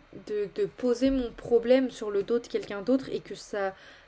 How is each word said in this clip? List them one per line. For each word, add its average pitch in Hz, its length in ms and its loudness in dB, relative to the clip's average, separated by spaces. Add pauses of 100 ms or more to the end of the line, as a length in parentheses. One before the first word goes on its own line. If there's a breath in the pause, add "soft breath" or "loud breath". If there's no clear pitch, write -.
(280)
de, 208 280 -4
de 208 100 0
poser 247 460 2
mon 254 200 -2
problème 240 580 4
sur 214 220 -6
le 196 120 0
dos 233 160 0
de - 80 -8
quelqu'un 202 340 -4
d'autre 262 280 2
et - 120 -6
que - 140 -12
ça, 196 380 -4 (340 loud breath)